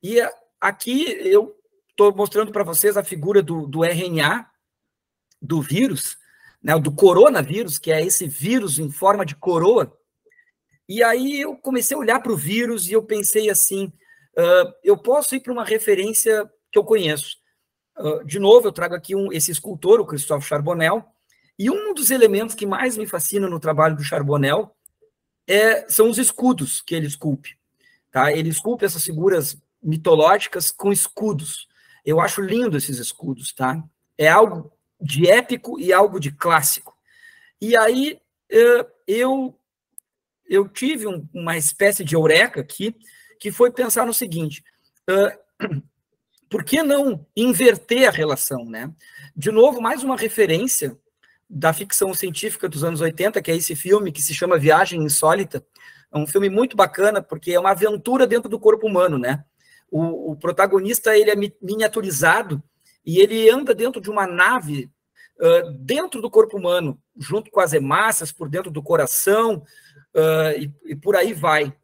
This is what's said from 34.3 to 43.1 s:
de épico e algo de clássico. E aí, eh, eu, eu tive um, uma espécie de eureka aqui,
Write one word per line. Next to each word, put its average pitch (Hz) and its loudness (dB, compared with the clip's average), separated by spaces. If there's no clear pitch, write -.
de 151 0
épico 240 2
e 180 0
algo 190 2
de 143 -8
clássico. - -2
E 226 2
aí, 254 2
eh, 233 4
eu, 254 -2
eu 196 2
tive 254 -6
um, 170 -10
uma 165 -6
espécie 196 0
de 156 -2
eureka 160 4
aqui, 208 -8